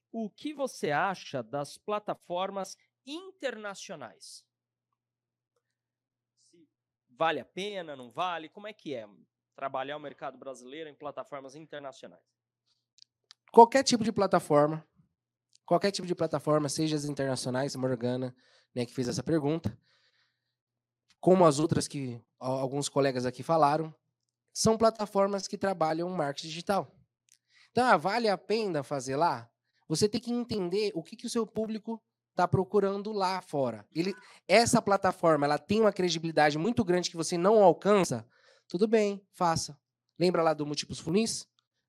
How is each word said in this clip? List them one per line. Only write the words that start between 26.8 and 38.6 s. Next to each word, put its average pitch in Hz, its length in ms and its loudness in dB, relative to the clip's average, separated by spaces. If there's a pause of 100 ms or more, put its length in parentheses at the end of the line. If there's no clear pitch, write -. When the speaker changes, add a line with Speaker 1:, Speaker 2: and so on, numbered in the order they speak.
Speaker 2:
Então, 254 160 0
ah, 220 100 8
vale 202 320 0
a 190 80 2
pena 202 460 -2
fazer 135 340 -4
lá? 143 340 0 (380)
Você 160 200 0
tem 226 120 -2
que 240 120 -8
entender 214 640 -4
o 165 80 -6
que - 140 -18
que - 100 -14
o 226 40 -10
seu 226 160 -2
público 220 560 -8 (320)
tá 180 140 0
procurando 196 640 0
lá 190 300 -2
fora. 120 520 -4
Ele, 185 200 -4 (340)
essa 226 320 6
plataforma, 175 640 4
ela 147 120 2
tem 208 220 0
uma 208 120 6
credibilidade 160 680 2
muito 220 260 0
grande 180 260 0
que - 60 -14
você 165 220 -4
não 208 240 6
alcança? 170 640 4 (420)